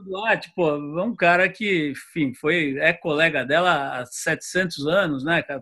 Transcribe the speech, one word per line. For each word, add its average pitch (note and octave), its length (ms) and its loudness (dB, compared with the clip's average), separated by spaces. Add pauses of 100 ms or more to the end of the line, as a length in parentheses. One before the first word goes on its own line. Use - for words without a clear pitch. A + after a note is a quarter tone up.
Duarte, F#3+ 520 -2
pô, E3+ 140 2
é D3 340 -2
um A3 120 -2
cara F3+ 320 4
que, F3+ 440 -2
enfim, C3 420 -4
foi, D3+ 460 0
é D#3+ 120 4
colega D#3 540 0
dela C#3+ 540 2
há B2 60 -6
setecentos E3 840 -4
anos, D#3 360 0
né, E3 200 0
cara? C#3 180 -8